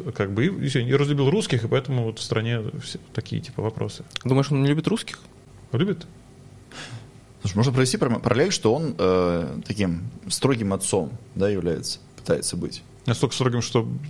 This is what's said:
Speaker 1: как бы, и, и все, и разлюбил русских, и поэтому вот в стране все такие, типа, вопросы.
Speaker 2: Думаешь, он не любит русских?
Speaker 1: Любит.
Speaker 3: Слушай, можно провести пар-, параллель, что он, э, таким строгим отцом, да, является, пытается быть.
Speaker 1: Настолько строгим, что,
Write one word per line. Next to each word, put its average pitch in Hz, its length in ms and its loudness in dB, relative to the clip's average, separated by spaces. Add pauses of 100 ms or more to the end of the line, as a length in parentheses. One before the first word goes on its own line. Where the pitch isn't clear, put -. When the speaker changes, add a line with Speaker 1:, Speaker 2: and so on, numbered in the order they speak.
(140)
Speaker 1:
как 98 180 0
бы, 110 140 2
и, - 20 4 (180)
и - 20 0
все, 131 120 2
и 120 140 0
разлюбил 143 360 4
русских, 139 340 2
и 98 40 -2
поэтому 123 360 0
вот 113 140 -4
в - 40 -8
стране 113 380 0 (220)
все - 160 -10 (160)
такие, - 280 -4
типа, - 200 -8
вопросы. 107 420 -4 (200)
Speaker 2:
Думаешь, 135 280 2
он 135 100 2
не 139 60 4
любит 151 200 2
русских? - 300 -2 (540)
Speaker 1:
Любит. 165 340 0 (1300)
Speaker 3:
Слушай, 92 160 -2
можно 123 160 4
провести 131 240 2
пар-, 120 240 2
параллель, 131 320 2
что 110 220 2
он, 151 240 -2
э, 87 680 2
таким 95 360 -2 (260)
строгим 117 460 0
отцом, 92 360 0 (240)
да, 95 140 2
является, 85 500 -2 (180)
пытается - 400 -2
быть. - 260 -6 (240)
Speaker 1:
Настолько 120 280 0
строгим, 120 280 2
что, 117 260 0 (220)